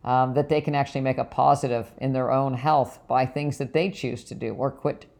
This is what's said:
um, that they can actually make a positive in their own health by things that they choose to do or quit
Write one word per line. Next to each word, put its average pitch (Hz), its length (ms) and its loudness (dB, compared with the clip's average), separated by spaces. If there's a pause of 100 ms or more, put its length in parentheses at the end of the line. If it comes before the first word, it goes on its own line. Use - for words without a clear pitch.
um, 127 300 2
that 143 160 0
they 151 100 4
can 147 140 -2
actually 139 260 -2
make 131 160 0
a 123 80 -2
positive 131 720 2
in 135 160 -2
their 127 180 0
own 135 220 2
health 135 460 0 (100)
by 131 160 2
things 147 320 -4
that 135 160 -6
they 170 160 2
choose 123 360 -6
to - 100 -14
do 113 180 -6
or 127 180 -2
quit - 360 -6 (140)